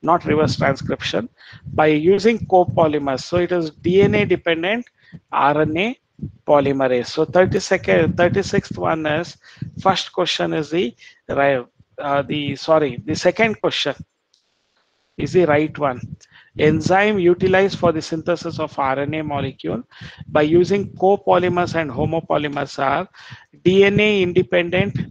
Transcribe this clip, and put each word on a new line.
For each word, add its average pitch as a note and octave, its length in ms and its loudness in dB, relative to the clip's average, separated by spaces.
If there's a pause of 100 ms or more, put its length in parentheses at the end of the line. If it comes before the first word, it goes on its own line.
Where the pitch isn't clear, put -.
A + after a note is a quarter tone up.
not E3 240 2
reverse D3+ 320 0
transcription, C#3+ 720 -2 (440)
by D#3 140 2
using F#3 600 2
copolymers. D3+ 760 2
So - 160 -4
it F3 140 0
is E3 180 -2
D F3+ 320 2
N G3+ 140 4
A G#3 100 2
dependent F3 640 -2 (420)
R D3 300 2
N D#3 160 0
A A3 220 -2 (480)
polymerase. C3+ 600 2
So D#3 180 -2
thirty-second, F#3 880 0
thirty-sixth F#3+ 640 0
one E3 280 -2
is, D#3 300 -4 (460)
first F#3+ 320 -2
question E3+ 400 -2
is D#3 160 -4
the, F#3+ 260 -2 (320)
ri-, C#3 380 0 (340)
uh, C#3+ 220 -2
the, C#3+ 340 -4
sorry, C#3+ 500 0
the D#3 80 -4
second G#3 460 0
question C#3+ 340 -4 (1200)
is C#3+ 160 -6
the F3+ 100 4
right D3+ 340 0
one. C3 220 -2 (580)
Enzyme F3+ 640 2
utilized F#3 580 2
for E3+ 140 2
the D#3+ 100 -2
synthesis D#3+ 580 -6
of D3+ 200 -6
R C3+ 200 0
N C#3+ 160 -4
A D#3 80 -6
molecule D3 600 -6 (460)
by D3+ 140 4
using F3 480 2
copolymers F3+ 840 2
and D#3 160 -2
homopolymers D3 880 -4
are C#3 300 -2 (560)
D F#3+ 180 6
N G3+ 160 4
A G#3 240 2
independent F3+ 760 0 (120)